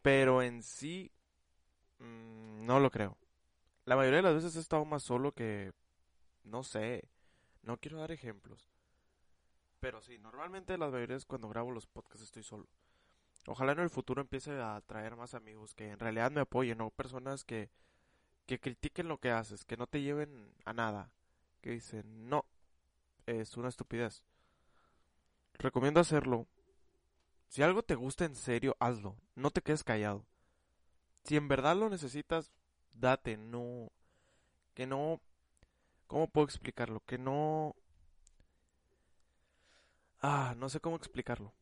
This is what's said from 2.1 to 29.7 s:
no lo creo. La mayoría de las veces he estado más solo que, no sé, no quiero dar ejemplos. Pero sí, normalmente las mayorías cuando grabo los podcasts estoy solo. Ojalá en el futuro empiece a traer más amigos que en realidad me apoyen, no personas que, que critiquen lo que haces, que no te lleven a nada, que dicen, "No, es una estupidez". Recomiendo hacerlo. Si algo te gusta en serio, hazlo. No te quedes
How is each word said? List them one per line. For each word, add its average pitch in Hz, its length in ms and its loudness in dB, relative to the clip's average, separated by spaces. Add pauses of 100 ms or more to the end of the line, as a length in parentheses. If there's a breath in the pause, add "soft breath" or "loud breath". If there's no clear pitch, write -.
no 123 160 8
lo 139 100 8
creo. 101 280 -2 (680)
La 123 100 6
mayoría 135 240 8
de 180 40 6
las 180 140 8
veces 165 200 -2
he 165 40 -4
estado 156 260 2
más 151 160 -4
solo 131 300 2
que, 104 420 -6 (680)
no 113 180 -8
sé, 113 480 -6 (520)
no 117 140 -6
quiero 151 220 -14
dar 160 120 -8
ejemplos. 117 600 -14 (1080)
Pero 113 220 -10
sí, 120 160 -20
normalmente 170 580 -10
las 151 160 -2
mayorías 127 320 -4
cuando 117 240 -10
grabo 117 220 -4
los 117 160 -8
podcasts - 360 -20
estoy 110 200 -20
solo. - 260 -16 (760 soft breath)
Ojalá 131 260 2
en 156 80 0
el 175 80 2
futuro - 320 -4
empiece 139 400 -8
a 107 220 -6
traer 107 340 -10
más 120 180 -14
amigos 107 400 -16
que 107 140 -12
en 104 100 -12
realidad 113 320 2
me 147 120 0
apoyen, 123 360 0
no 110 120 -4
personas 131 540 -8
que, 110 260 -6 (760)
que 127 140 -4
critiquen 147 480 -4
lo 156 100 -4
que 127 120 0
haces, 110 340 -2
que 113 140 -8
no 120 80 -4
te 147 160 -2
lleven 143 520 -4 (120)
a 113 80 -4
nada, 107 360 0 (520)
que 127 80 -6
dicen, 110 580 -10
"No, 147 160 0 (800)
es 113 320 -4
una 123 140 -4
estupidez". - 520 -6 (1300)
Recomiendo 135 460 6
hacerlo. 131 460 4 (1000)
Si - 140 0
algo 185 200 6
te - 120 0
gusta 131 320 -2
en 139 100 -6
serio, 123 440 0
hazlo. 110 360 0 (180)
No 139 160 0
te - 120 0
quedes 151 200 0